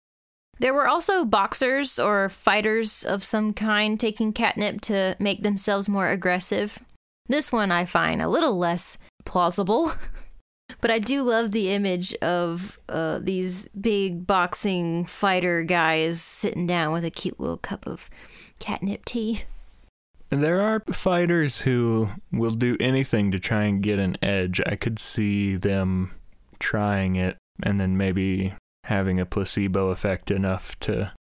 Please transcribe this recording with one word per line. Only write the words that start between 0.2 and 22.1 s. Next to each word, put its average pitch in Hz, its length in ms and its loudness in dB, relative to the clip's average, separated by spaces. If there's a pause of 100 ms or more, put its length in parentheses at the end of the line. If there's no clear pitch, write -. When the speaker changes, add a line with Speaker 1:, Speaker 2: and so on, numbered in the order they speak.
Speaker 1:
There 254 140 2
were 277 140 2
also 339 380 2
boxers 254 760 2
or 196 300 2
fighters 214 720 2
of 196 200 -2
some 214 300 0
kind 214 460 0
taking 214 340 0
catnip 208 480 0
to 190 380 0
make 196 240 0
themselves 202 460 0
more 190 200 2
aggressive. 185 720 -2 (480)
This 285 240 0
one 208 200 2
I 175 140 2
find 160 360 0
a 160 80 0
little 254 280 2
less 175 400 0 (280)
plausible, 190 640 0 (440)
<laughs> - 460 -16
but 226 100 2
I 226 80 2
do 262 240 -2
love 226 280 0
the 196 200 0
image 190 440 0
of, 175 720 -2
uh, 156 320 -2
these 185 500 -4
big 196 560 -2
boxing 175 800 0
fighter 180 580 2
guys 165 580 2
sitting - 460 -2
down 165 260 0
with 170 100 -2
a 165 80 -4
cute - 280 -6
little - 180 -4
cup - 300 -8
of - 220 -12 (500)
catnip - 460 -6
tea. 220 380 -4 (880)
Speaker 2:
There 156 320 2
are 214 200 0 (100)
fighters 175 720 2
who 117 480 2 (220)